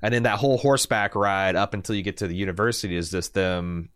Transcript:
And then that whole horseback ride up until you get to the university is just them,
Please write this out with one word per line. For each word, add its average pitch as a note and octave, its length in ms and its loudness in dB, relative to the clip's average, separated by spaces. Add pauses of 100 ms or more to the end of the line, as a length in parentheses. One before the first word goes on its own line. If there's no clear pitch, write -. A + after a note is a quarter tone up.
And A2 100 0
then A#2+ 120 0
that G#2 160 2
whole C3+ 180 4
horseback B2 560 2
ride G2 420 2
up G2+ 200 0
until G#2 180 -6
you G2+ 80 -2
get F#2 160 -6
to G2+ 100 -4
the E2+ 80 -4
university G2 600 -2
is E2+ 160 -2
just F2+ 240 -4
them, F2 600 -2